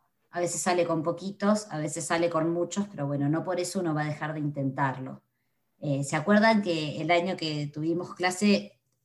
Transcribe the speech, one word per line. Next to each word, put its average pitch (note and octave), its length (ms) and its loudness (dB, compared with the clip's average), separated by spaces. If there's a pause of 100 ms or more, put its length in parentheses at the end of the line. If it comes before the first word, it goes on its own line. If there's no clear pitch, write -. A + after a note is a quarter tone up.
(300)
a E3+ 120 -6
veces E3+ 200 -2
sale F3 240 2
con E3 180 0
poquitos, G3+ 680 0
a D#3 80 -4
veces D3+ 260 -4
sale E3+ 240 2
con E3 220 0
muchos, F3 380 -2
pero C#3+ 180 -4
bueno, C#3+ 220 0
no E3 160 0
por F3+ 140 -2
eso F3 200 -2
uno D#3+ 160 0
va D3+ 60 0
a D3+ 60 -2
dejar D3+ 260 -6
de D3+ 80 -4
intentarlo. C3+ 840 -4 (560)
Eh, C#3+ 240 -2
¿se D#3 140 -4
acuerdan G#3 440 6
que D#3+ 400 -2
el D#3 100 -2
año F3 260 2
que D3+ 360 -4
tuvimos E3+ 400 -2
clase G3+ 640 2 (280)